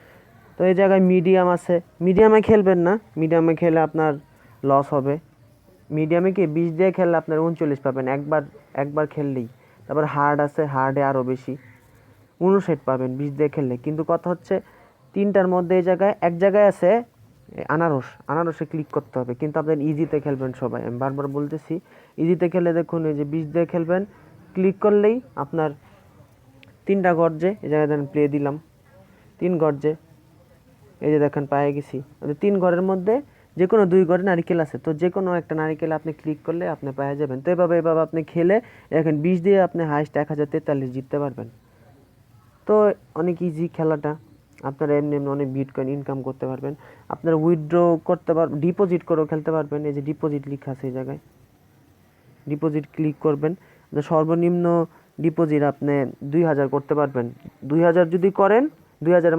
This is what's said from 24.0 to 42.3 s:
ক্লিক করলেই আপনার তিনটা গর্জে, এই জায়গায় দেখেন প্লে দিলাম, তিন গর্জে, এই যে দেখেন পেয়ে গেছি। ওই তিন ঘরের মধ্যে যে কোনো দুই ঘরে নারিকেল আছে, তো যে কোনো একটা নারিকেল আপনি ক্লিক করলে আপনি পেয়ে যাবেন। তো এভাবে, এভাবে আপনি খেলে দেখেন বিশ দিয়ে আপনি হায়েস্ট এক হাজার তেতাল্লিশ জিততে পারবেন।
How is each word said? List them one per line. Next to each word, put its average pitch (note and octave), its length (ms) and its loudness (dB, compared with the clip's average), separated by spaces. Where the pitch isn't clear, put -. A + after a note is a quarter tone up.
ক্লিক F#3+ 260 0
করলেই G#3 360 4
আপনার D#3 340 -4
তিনটা F#3+ 280 2
গর্জে, E3 360 0
এই C#3+ 80 -8
জায়গায় D3+ 200 2
দেখেন D3 220 -2
প্লে D3 140 2
দিলাম, C#3+ 280 -2
তিন F3+ 180 -2
গর্জে, D3+ 340 0
এই D3 60 2
যে D3+ 80 4
দেখেন C#3+ 320 0
পেয়ে C#3+ 240 0
গেছি। C#3+ 220 -8
ওই D3 220 -6
তিন G3+ 160 2
ঘরের F3+ 300 2
মধ্যে F#3+ 260 0
যে F3 100 2
কোনো G#3+ 180 4
দুই F#3 200 4
ঘরে F3+ 180 2
নারিকেল F3 420 0
আছে, - 200 -10
তো D#3+ 80 0
যে D#3 220 -2
কোনো F#3+ 140 -2
একটা D#3+ 160 -8
নারিকেল D#3 360 -2
আপনি D#3 220 -4
ক্লিক D3+ 340 -6
করলে E3+ 180 -4
আপনি C#3 220 -10
পেয়ে C#3+ 220 -4
যাবেন। C3+ 240 -4
তো D3+ 80 -4
এভাবে, F3 260 2
এভাবে D#3+ 240 2
আপনি D#3+ 220 -2
খেলে E3+ 320 0
দেখেন D#3 260 0
বিশ F3+ 200 2
দিয়ে G3 220 6
আপনি E3+ 140 -4
হায়েস্ট D3 260 -2
এক D3 120 -2
হাজার D3 240 -2
তেতাল্লিশ C#3+ 420 -4
জিততে C3 280 -6
পারবেন। A#2+ 240 -8